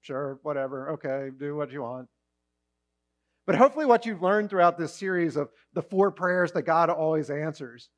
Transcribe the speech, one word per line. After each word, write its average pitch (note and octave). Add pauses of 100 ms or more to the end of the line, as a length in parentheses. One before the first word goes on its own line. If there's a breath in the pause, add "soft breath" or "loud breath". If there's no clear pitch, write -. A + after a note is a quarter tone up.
Sure, C3+
whatever, C#3
okay, C#3
do C#3+
what D3
you C#3
want. B2+ (1400)
But F#3+
hopefully C#4+
what A#3
you've G#3
learned G3+
throughout F3
this E3
series F3
of C#3+ (240 soft breath)
the F3
four G3
prayers F3+
that F3
God E3
always D#3
answers D3